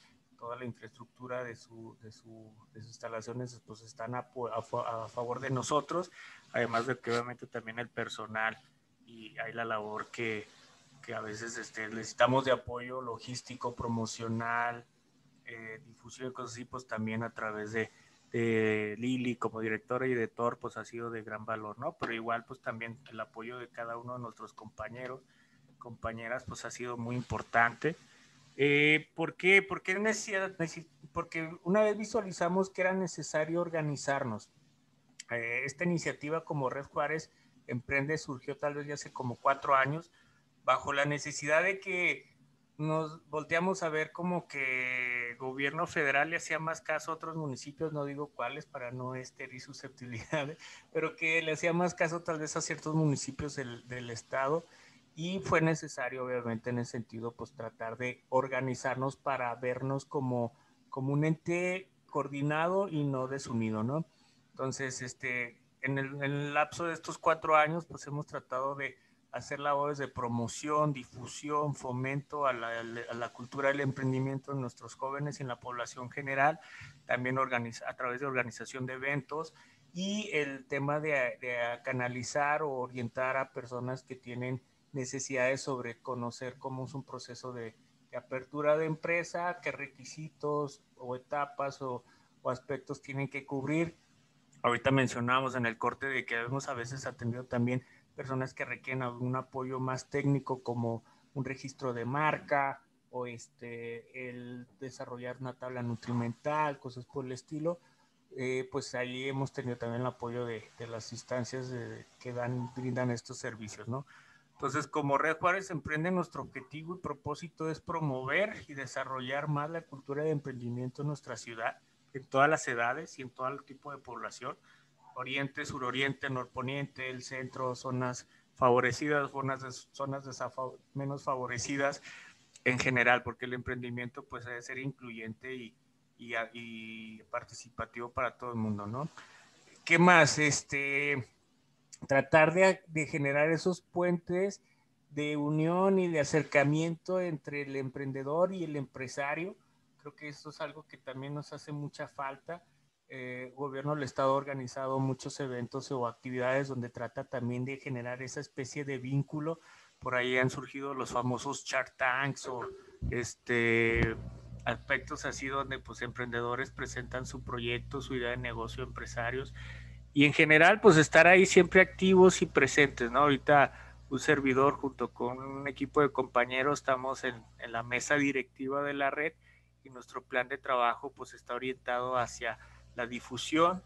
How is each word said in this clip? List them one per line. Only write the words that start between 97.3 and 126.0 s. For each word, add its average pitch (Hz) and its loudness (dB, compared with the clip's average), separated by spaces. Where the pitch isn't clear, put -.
también 123 0
personas 131 -4
que 139 -6
requieren 127 -6
algún 123 -2
apoyo 131 -4
más 131 -4
técnico, 139 0
como 117 -2
un 135 -4
registro 131 -6
de 117 -4
marca 143 0
o, 123 -6
este, 117 -12
el 123 -12
desarrollar 123 -10
una 127 -8
tabla 127 -8
nutrimental, 120 -2
cosas 123 -12
por 135 -8
el 127 -8
estilo. 156 -4
Eh, 131 -2
pues 135 -6
ahí 127 -4
hemos 135 -2
tenido 123 -4
también 117 -4
el 127 0
apoyo 120 -6
de, 113 -8
de 117 -10
las 113 -10
instancias 127 -6
de, 113 -10
que 123 -10
dan, 123 -4
brindan 127 -2
estos 120 -4
servicios, 107 -10
¿no? 131 -6
Entonces, 143 -2
como 139 2
Red 156 2
Juárez 190 0
Emprende, 156 -2
nuestro 170 0
objetivo 156 -10
y 175 -14
propósito 151 -6
es 156 -6
promover 160 0
y 147 -12
desarrollar 135 -4
más 147 0
la 165 -6
cultura 143 -6
de 156 0
emprendimiento 127 -6
en 143 -2
nuestra 139 -6
ciudad, 117 -6
en 131 -10
todas 135 6
las 156 0
edades 127 -2
y 139 -10
en 123 -12
todo 127 -6
el 139 -8
tipo 143 -16
de 139 -12
población, 120 -10
oriente, 139 -4
suroriente, 135 -2